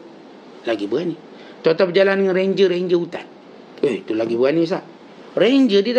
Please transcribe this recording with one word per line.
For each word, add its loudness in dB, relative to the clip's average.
lagi -4
berani. -4
Tuan-tuan 2
berjalan 4
dengan 0
ranger-ranger 0
hutan. -10
Eh, -4
tu -6
lagi -4
berani, 0
Ustaz. -6
Ranger 4
dia -2